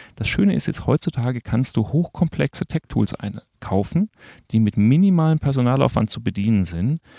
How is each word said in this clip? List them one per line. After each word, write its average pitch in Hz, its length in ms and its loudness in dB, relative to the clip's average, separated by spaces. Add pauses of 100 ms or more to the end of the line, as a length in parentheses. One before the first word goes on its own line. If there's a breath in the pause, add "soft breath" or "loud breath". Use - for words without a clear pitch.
(160 loud breath)
Das 104 120 -4
Schöne 196 280 2
ist - 100 -2
jetzt, - 220 -4
heutzutage 123 520 0
kannst - 380 -2
du 113 120 4
hochkomplexe - 760 -2
Tech-Tools - 480 -2
einkaufen, 101 960 -4 (420 soft breath)
die 110 80 2
mit 104 160 2
minimalem 160 640 4
Personalaufwand 127 720 0
zu 117 140 -8
bedienen 101 400 0
sind. 87 360 -4 (200 loud breath)